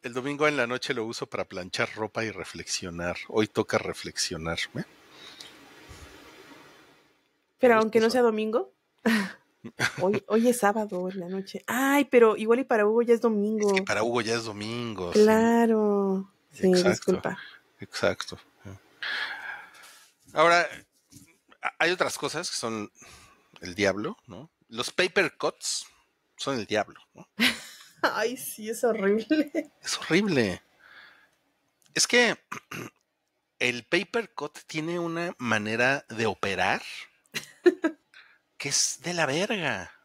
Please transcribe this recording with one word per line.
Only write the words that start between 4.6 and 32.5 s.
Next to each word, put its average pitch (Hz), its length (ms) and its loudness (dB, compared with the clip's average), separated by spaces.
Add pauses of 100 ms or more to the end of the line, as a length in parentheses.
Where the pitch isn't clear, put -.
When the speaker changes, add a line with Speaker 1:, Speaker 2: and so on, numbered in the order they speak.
Speaker 1:
¿eh? - 80 -6 (2750)
Speaker 2:
Pero 240 160 6
Speaker 1:
Me - 20 6
gusta - 60 6
Speaker 2:
aunque 220 180 4
no 220 60 4
Speaker 1:
eso. 233 60 2
Speaker 2:
sea 247 100 4
domingo. 220 500 0 (320)
<laughs> - 960 -4
Hoy, 196 280 0
hoy 226 200 4
es 240 120 4
sábado 202 500 0
en 190 100 -10
la 175 80 -10
noche. 190 380 -10
Ay, 269 400 2
pero 226 320 8
igual 226 220 2
y 262 40 -2
para 220 220 4
Hugo 226 160 4
ya 233 100 4
es 233 80 4
domingo. 214 480 2
Speaker 1:
Es 196 60 4
que 190 80 2
para 202 200 0
Hugo 120 200 2
ya 110 140 0
es 117 80 -2
domingo, 107 680 -6
sí. 214 80 6
Speaker 2:
Claro. 214 1120 4 (220)
Sí, - 140 2
Speaker 1:
Exacto. 180 220 4
Speaker 2:
disculpa. - 480 -2 (420)
Speaker 1:
Exacto. - 580 -4 (1900)
Ahora, 170 340 4 (960)
a-, - 180 -6
hay 165 120 2
otras 170 260 -2
cosas 147 340 -6
que - 60 -8
son 110 340 -6 (720)
el - 140 -12
diablo, 101 420 -2 (100)
¿no? 110 240 -18 (180)
Los 117 240 -6
paper 180 440 0
cuts - 480 -4 (540)
son 135 200 -4
el 104 60 -6
diablo, 101 340 -2 (140)
¿no? - 240 -20
Speaker 2:
<laughs> - 680 -4
Ay, 240 360 0
sí, - 320 -12
es 220 120 -6
horrible. 220 880 0 (120)
Speaker 1:
Es - 160 -6
horrible. 156 640 2 (1300)
Es - 140 0
que 240 320 4 (320)